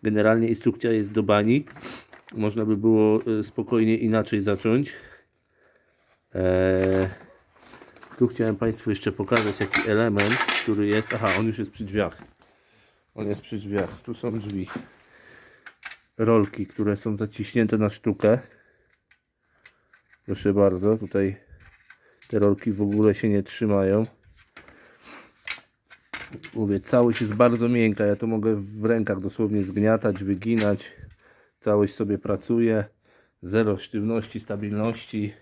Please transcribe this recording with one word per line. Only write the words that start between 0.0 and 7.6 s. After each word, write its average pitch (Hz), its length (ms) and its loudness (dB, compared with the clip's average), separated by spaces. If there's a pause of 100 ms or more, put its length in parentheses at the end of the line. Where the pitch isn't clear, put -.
generalnie 110 460 4
instrukcja 117 440 0
jest 107 200 0
do 107 100 0
bani. 107 420 2 (680)
Można 107 320 -4
by 107 120 0
było, 107 440 4 (200)
e, 104 40 -4
spokojnie 110 520 0
inaczej 110 460 0
zacząć. 110 500 0 (1400)
E, 92 760 2 (1080)